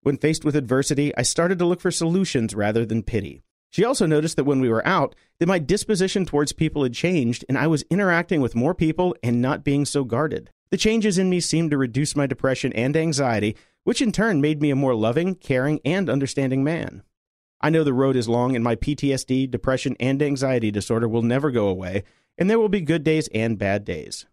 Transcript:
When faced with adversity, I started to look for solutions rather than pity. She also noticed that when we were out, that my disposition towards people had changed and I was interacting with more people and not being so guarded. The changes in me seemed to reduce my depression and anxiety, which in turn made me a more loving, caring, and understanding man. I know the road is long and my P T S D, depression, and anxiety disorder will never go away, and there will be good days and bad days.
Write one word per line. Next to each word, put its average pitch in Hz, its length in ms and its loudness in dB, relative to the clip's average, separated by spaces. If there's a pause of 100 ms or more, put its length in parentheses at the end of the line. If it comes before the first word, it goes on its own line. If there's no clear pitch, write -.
When 139 160 0
faced 160 260 0
with 147 140 0
adversity, 139 580 0
I 123 60 -2
started 175 380 0
to 180 60 2
look 175 140 0
for 180 120 -2
solutions 165 640 0
rather 107 320 0
than 110 180 -2
pity. 95 400 -6 (260)
She 185 160 2
also 240 200 0
noticed 156 300 2
that 151 80 0
when 135 160 2
we 127 100 2
were 113 160 2
out, 160 300 0 (240)
that 170 80 2
my 185 120 4
disposition 185 680 0
towards 147 260 0
people 151 320 -2
had 123 100 0
changed 139 540 0
and 135 100 0
I 135 100 2
was 160 220 0
interacting 175 520 2
with 117 140 -2
more 135 200 0
people 175 480 0
and 120 180 0
not 131 220 -2
being 143 220 2
so 139 180 -2
guarded. 123 460 -4 (220)
The 196 60 -2
changes 214 400 2
in 185 120 2
me 180 100 2
seemed 165 320 0
to 147 60 0
reduce 135 380 -2
my 143 100 2
depression 131 480 -2
and 135 240 0
anxiety, 123 580 0 (280)
which 226 180 0
in 226 100 0
turn 202 300 2
made 151 200 0
me 147 100 2
a 135 40 2
more 131 200 2
loving, 123 400 0
caring, 139 500 0
and 175 240 0
understanding 135 540 0
man. 151 400 -4 (580)
I 151 80 2
know 160 160 4
the 139 80 2
road 131 240 2
is 117 100 0
long 123 280 2
and 113 80 0
my 117 120 2
P 147 180 -2
T 139 200 0
S 127 100 -4
D, 131 240 0
depression, 127 520 -2
and 135 220 0
anxiety 131 480 0
disorder 113 380 -2
will 117 140 0
never 127 280 0
go 113 180 0
away, 92 360 -4 (340)
and 180 120 0
there 226 100 4
will 214 100 2
be 196 120 0
good 156 240 0
days 156 280 0
and 113 240 0
bad 104 280 -2
days. - 480 -10